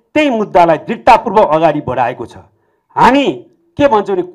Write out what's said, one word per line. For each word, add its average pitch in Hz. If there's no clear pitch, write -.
त्यही 302
मुद्दालाई 180
दृढतापूर्वक 220
अगाडि 156
बढाएको 123
छ। -
हामी 254
के 285
भन्छौँ -
भने 180